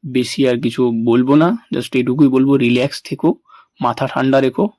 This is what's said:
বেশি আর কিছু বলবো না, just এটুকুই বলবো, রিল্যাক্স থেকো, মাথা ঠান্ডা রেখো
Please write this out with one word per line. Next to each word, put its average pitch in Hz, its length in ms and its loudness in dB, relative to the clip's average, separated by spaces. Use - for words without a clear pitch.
বেশি 127 440 -4
আর 123 160 0
কিছু 120 180 -4
বলবো 123 300 2
না, 156 120 4
just - 240 -6
এটুকুই 131 400 2
বলবো, 135 220 2
রিল্যাক্স 123 440 0
থেকো, - 280 -2
মাথা 120 260 -2
ঠান্ডা 135 320 0
রেখো 131 260 0